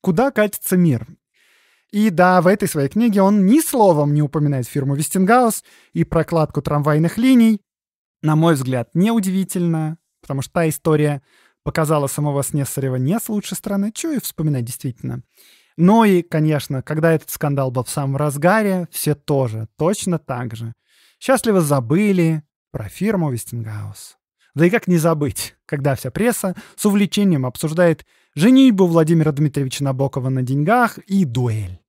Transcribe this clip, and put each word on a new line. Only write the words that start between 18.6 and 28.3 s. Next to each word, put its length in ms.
все 240
тоже 540
точно 400
так 380
же 180
счастливо 420
забыли 800
про 180
фирму 400
Вестингаус. 880
Да 100
и 60
как 160
не 100
забыть, 580
когда 260
вся 160
пресса 460
с 100
увлечением 600
обсуждает 600